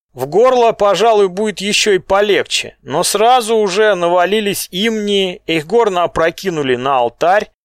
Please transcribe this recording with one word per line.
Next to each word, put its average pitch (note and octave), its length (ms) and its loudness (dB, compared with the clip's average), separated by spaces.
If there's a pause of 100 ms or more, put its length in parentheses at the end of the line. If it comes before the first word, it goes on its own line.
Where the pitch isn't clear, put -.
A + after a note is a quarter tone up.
(140)
В B2+ 120 -6
горло, A#3 460 2
пожалуй, G3+ 560 2
будет G3 320 -6
ещё G3+ 320 -2
и F#3 60 2
полегче, F#3+ 800 -2
но C#3+ 220 -4
сразу A3+ 540 2
уже G#3 380 0
навалились F3+ 760 0
имни, G3+ 760 -4
Эйхгорна F3 580 0
опрокинули D#3+ 720 -2
на C3 240 0
алтарь, E3+ 500 0 (140)